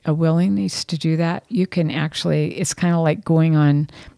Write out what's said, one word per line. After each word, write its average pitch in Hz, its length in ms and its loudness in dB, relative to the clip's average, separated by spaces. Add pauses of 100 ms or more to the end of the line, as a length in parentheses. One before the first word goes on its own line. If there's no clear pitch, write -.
a 156 80 0
willingness 175 720 0
to 165 120 -6
do 160 200 0
that, 165 320 -2
you 185 180 0
can 160 240 -2
actually, 151 640 -2
it's - 160 -4
kinda 170 240 0
like 165 280 0
going 160 320 2
on 147 320 2 (280)